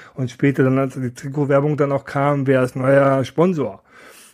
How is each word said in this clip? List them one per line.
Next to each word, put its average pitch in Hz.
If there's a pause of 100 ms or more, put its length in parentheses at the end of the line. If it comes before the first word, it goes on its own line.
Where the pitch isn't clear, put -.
(140)
Und 123
später 139
dann, 131
als 135
die 127
Trikotwerbung 143
dann 139
auch 139
kam, 143
wer 131
ist 123
neuer 135
Sponsor? 147 (500)